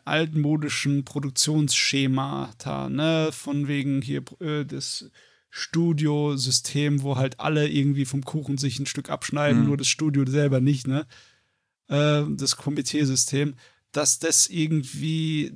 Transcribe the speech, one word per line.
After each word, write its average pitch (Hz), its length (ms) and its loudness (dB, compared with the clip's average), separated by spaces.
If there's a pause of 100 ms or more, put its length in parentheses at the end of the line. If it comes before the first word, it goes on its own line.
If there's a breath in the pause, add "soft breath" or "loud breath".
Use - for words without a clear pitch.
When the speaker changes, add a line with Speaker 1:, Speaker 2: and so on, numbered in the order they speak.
Speaker 1:
altmodischen 147 960 0
Produktionsschemata, 135 1800 0
ne, 156 420 0
von 143 360 -4
wegen 139 340 0
hier, 135 220 -4 (180)
äh, 151 240 -2
das - 460 -10 (400 soft breath)
Studiosystem, 147 1500 0
wo 139 120 -2
halt 131 240 -2
alle 151 300 0
irgendwie 139 360 2
vom 135 200 -4
Kuchen 143 320 -4
sich 135 220 -4
ein 139 80 -6
Stück - 220 -8
abschneiden, 147 500 2
Speaker 2:
Hm. 143 80 6
Speaker 1:
nur 143 100 2
das 139 100 -2
Studio 143 380 2
selber 135 360 2
nicht, 135 260 2
ne, 139 180 0 (840 soft breath)
äh, 147 380 4
das 139 300 -2
Komiteesystem, 139 960 0 (380 soft breath)
dass 143 260 2
das - 320 2
irgendwie 156 1080 0